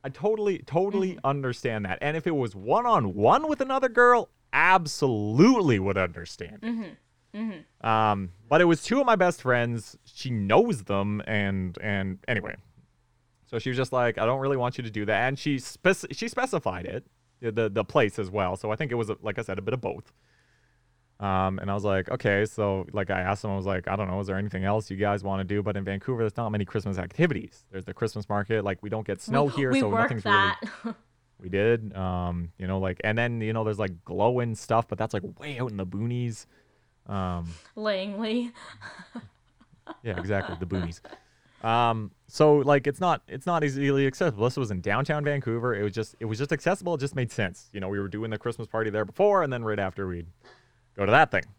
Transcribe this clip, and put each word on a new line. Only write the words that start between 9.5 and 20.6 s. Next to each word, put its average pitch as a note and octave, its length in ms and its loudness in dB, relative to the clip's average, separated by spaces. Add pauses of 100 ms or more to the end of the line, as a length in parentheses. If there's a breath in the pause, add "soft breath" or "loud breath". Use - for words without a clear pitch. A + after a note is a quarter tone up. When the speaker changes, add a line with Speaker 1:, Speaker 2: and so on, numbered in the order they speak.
Speaker 1:
She - 260 -12
knows A2+ 540 4
them, G2+ 420 -2
and, G2 540 -2
and F#2+ 380 -4 (100)
anyway. A2 260 -4 (920)
So A#2+ 120 -6
she C3 120 -4
was B2 60 -2
just C3 160 0
like, A#2+ 260 2
"I G#2+ 80 2
don't C3 140 2
really C#3 160 0
want B2 220 -2
you B2 60 -6
to A2 60 -6
do G#2 160 -2
that." G#2+ 220 2
And C#3 100 -4
she C#3+ 200 -2
spec-, - 540 -2
she A#3 160 -6
specified E3+ 580 -2
it, - 200 -8 (480)
the, A2 160 2
the G2+ 140 0
place A#2 360 2
as F#2 100 -4
well. F#2+ 260 0
So G#2+ 140 -6
I A2 60 -2
think A2+ 160 -4
it - 20 -2
was, A2+ 160 -2 (120)
like G#2 160 -6
I A#2 40 -6
said, G2 160 -6
a G2+ 40 -8
bit A2 120 -2
of B2+ 60 -4
both. - 320 -8 (1080)